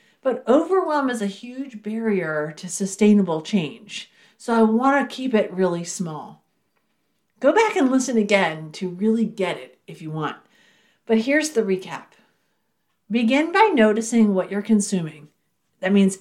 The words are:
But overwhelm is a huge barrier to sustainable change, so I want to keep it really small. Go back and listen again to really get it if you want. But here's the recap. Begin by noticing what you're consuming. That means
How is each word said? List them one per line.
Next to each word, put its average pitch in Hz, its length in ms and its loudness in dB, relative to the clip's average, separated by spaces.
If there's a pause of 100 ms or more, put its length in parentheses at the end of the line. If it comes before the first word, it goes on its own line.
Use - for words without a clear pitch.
(220)
But - 280 -2
overwhelm 311 600 2
is 226 120 -6
a 202 60 -2
huge 247 540 -12
barrier 175 760 -4
to 185 100 -14
sustainable 196 720 2
change, 143 720 -6 (260)
so - 160 -6
I 226 100 4
want 254 460 2
to - 60 -14
keep 262 180 -4
it 202 200 0
really 175 320 -2
small. 160 580 -12 (960)
Go 285 140 4
back 415 240 2
and 269 120 2
listen 254 280 0
again 170 560 0
to 185 160 -8
really 220 340 0
get 180 320 -4
it - 320 -18
if 165 140 -20
you 156 100 -10
want. 151 240 -6 (720)
But 226 140 2
here's 294 320 0
the 220 120 0
recap. 185 440 -6 (1000)
Begin 262 440 0
by 415 200 4
noticing 220 600 4
what 185 180 -2
you're 202 100 -4
consuming. 175 680 -2 (500)
That 190 140 0
means 190 280 4